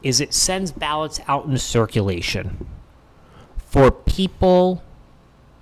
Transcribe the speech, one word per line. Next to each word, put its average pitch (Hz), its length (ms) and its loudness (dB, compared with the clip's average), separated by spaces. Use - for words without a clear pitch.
is 135 180 0
it - 120 -6
sends 190 400 -2
ballots 151 560 -6
out 143 160 -2
in 135 140 -2
circulation 98 1080 -2
for 135 340 4
people 185 920 2